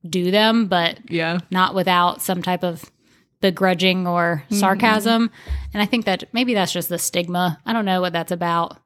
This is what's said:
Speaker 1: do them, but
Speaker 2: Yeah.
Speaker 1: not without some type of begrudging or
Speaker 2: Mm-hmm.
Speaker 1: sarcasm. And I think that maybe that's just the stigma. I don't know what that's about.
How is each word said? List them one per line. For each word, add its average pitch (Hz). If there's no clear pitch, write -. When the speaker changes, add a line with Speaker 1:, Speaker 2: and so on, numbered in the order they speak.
Speaker 1:
do 180
them, 220
but 175
Speaker 2:
Yeah. 170
Speaker 1:
not 185
without 175
some 180
type 180
of 170
begrudging 185
or 170
Speaker 2:
Mm-hmm. 208
Speaker 1:
sarcasm. 214
And 208
I 208
think 226
that 190
maybe 247
that's 190
just 170
the 175
stigma. 175
I 220
don't 226
know 185
what 180
that's 170
about. 170